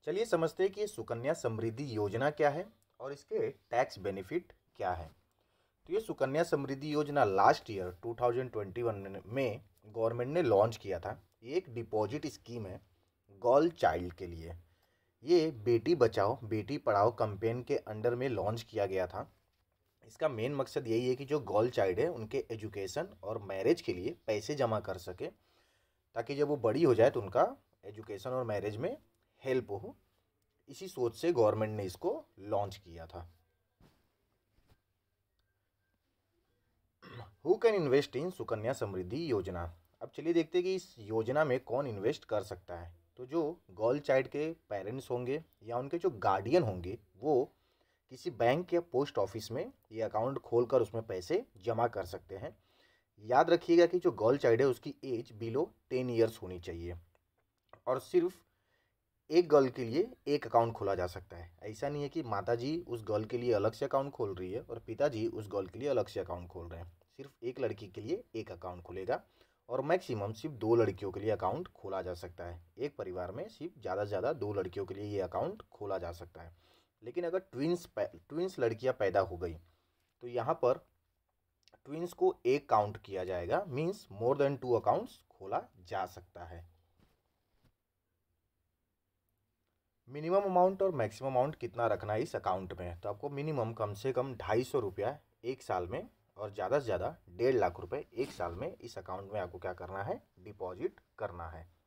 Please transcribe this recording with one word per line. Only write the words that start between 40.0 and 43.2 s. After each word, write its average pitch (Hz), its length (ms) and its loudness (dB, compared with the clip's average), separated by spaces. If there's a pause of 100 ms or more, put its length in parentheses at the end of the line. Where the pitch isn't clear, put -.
अब 117 80 -10
चलिए 160 240 -2
देखते 165 240 2
हैं 180 80 2
कि 190 100 2
इस - 240 -8
योजना 110 460 2
में 127 140 2
कौन 135 280 -4
इन्वेस्ट 107 380 -2
कर 104 180 -2
सकता 90 360 -12
है। 85 160 -14 (220)
तो 127 80 -12